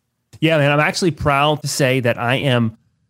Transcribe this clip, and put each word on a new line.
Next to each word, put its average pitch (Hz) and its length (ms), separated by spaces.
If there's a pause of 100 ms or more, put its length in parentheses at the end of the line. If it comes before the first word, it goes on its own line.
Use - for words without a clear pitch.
(400)
Yeah, 160 180
man, 143 140
I'm 147 80
actually 175 320
proud 143 500
to 147 60
say 131 340
that 117 180
I 120 160
am 123 420 (320)